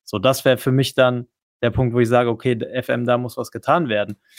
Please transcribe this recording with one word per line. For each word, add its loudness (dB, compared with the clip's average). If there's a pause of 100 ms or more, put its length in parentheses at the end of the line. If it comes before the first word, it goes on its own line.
So, -6
das 0
wäre 4
für -2
mich 0
dann 2 (360)
der 0
Punkt, 0
wo 2
ich 4
sage, 2
okay, -2
der -6
F -6
M, -2
da 2
muss -8
was -8
getan 0
werden. -2 (220)